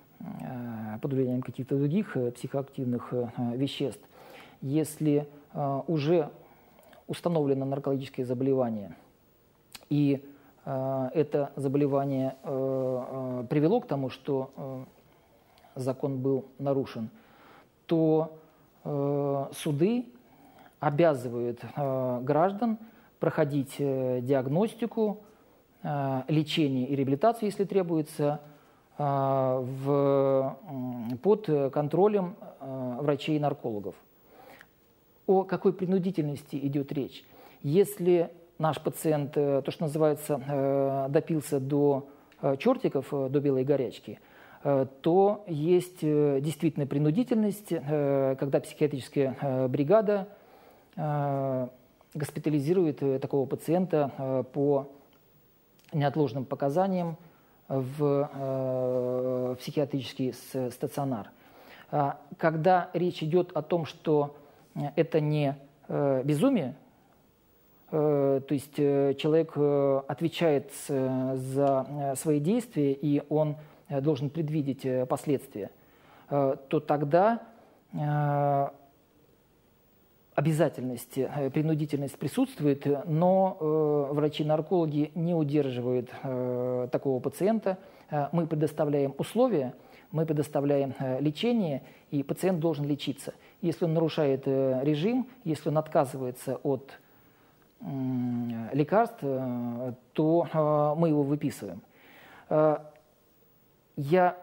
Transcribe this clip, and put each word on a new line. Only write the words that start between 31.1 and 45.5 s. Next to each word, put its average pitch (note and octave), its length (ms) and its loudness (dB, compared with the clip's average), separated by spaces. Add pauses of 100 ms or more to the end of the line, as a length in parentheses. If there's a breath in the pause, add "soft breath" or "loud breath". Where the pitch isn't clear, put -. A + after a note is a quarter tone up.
под G#3 240 4 (260)
контролем, F3+ 640 2 (260)
э, C3 400 -6
врачей D3 360 0
и D3 40 0
наркологов. A2+ 540 -4 (1300 loud breath)
О F#3+ 160 4
какой F#3 280 2
принудительности F3 840 -2
идет C#3 360 -2
речь? - 320 -6 (380 loud breath)
Если F3 680 2 (280)
наш D#3 220 0
пациент, D3 560 -2
э, C#3 260 2
то, - 80 -4
что E3 140 -4
называется, D3+ 640 0
э, C3+ 600 0
допился D3 500 0
до, C#3 480 2 (340 loud breath)
э, C#3 140 2
чертиков, F3+ 560 0
э, C3+ 160 0
до C#3+ 120 2
белой C3+ 240 2
горячки, B2+ 540 -2 (460 loud breath)
э, C3+ 220 2 (160)
то G3 440 4
есть, E3+ 560 0